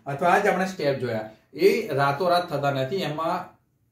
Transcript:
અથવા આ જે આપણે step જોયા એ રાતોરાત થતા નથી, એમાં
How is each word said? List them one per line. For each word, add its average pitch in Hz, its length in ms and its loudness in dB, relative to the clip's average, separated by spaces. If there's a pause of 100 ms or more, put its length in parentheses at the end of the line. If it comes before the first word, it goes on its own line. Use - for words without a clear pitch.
અથવા 156 240 0
આ 196 80 6
જે 202 100 2
આપણે 185 180 0
step 143 320 -2
જોયા 110 320 -4 (240)
એ 214 340 2
રાતોરાત 165 640 0
થતા 139 180 0
નથી, 131 260 -2
એમાં 165 640 -4 (320)